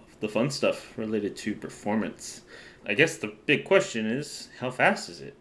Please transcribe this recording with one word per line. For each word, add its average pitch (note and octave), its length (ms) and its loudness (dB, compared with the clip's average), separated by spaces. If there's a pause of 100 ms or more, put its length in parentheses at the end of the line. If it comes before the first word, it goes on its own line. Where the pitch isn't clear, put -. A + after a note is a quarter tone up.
(180)
the G#2+ 100 -4
fun A#2+ 220 2
stuff - 480 -2
related G#2+ 380 -2
to G#2+ 180 -4
performance. - 840 -4 (460)
I A#2+ 80 -2
guess D3+ 240 4
the - 160 -8 (120)
big C#3+ 180 4
question F3+ 400 4
is, B2+ 440 -4 (100)
how B2+ 140 -4
fast E3+ 360 4
is E2+ 120 -14
it? C#2 200 -14